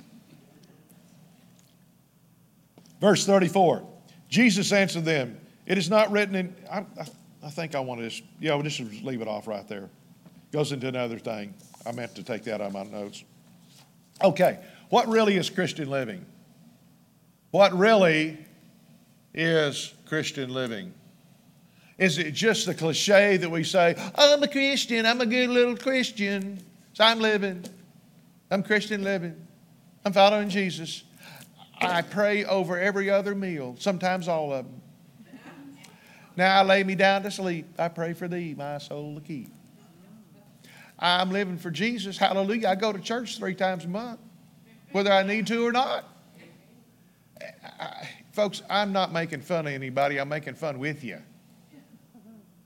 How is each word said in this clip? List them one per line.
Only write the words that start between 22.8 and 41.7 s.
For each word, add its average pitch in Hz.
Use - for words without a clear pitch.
that 170
we 165
say, 170
"I'm 294
a 285
Christian, 269
I'm 240
a 247
good 247
little 247
Christian, 202
so 208
I'm 226
living, 202
I'm 196
Christian 208
living, 180
I'm 202
following 208
Jesus. 175
I 180
pray 202
over 180
every 196
other 202
meal, 165
sometimes 185
all 156
of 131
them. 127
Now 190
I -
lay 196
me 190
down 196
to 202
sleep, 175
I 165
pray 170
for 180
thee, 175
my 143
soul 147
to 151
keep. 147
I'm 180
living 185
for 180